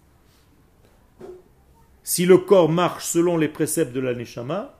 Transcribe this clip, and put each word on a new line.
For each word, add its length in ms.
Si 220
le 120
corps 320
marche 360
selon 320
les 120
préceptes 420
de 80
la 140
Neshama 680